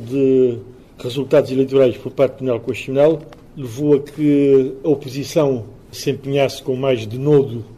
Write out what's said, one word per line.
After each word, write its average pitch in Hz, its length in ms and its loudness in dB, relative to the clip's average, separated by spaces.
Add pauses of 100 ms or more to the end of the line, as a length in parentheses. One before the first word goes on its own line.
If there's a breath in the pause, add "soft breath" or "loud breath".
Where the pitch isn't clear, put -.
de 131 480 2 (400 loud breath)
resultados 127 540 0
eleitorais 131 460 2
por - 140 -12
parte 131 200 0
do - 60 -18
Tribunal 123 240 -4
Constitucional 143 600 0 (360)
levou 139 380 0
a 135 40 4
que 143 760 2 (100)
a 170 40 -6
oposição 135 800 -2 (260)
se - 200 -6
empenhasse 135 500 -2
com 131 140 -4
mais 127 320 -2
denodo 120 580 0 (120)